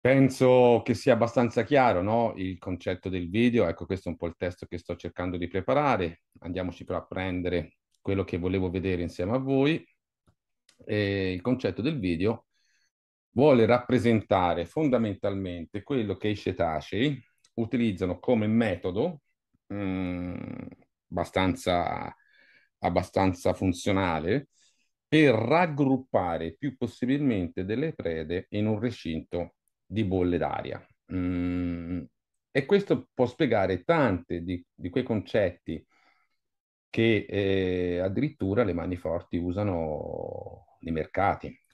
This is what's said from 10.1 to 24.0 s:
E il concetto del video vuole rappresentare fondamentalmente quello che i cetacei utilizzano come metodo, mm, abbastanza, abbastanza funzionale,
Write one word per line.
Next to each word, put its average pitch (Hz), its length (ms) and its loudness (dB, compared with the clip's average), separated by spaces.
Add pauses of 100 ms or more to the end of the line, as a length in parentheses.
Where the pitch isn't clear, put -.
E 101 480 0
il 87 80 -6
concetto 120 400 -2
del 143 180 -2
video 92 480 -2 (840)
vuole 127 340 6
rappresentare 107 1000 2
fondamentalmente 98 1160 -2
quello 107 320 -4
che 107 140 -4
i 104 60 0
cetacei 95 840 -2 (340)
utilizzano 107 640 -2
come 110 280 0
metodo, 110 760 0 (520)
mm, 92 640 -4 (720)
abbastanza, 87 1040 0 (640)
abbastanza 92 760 0
funzionale, 95 920 0 (600)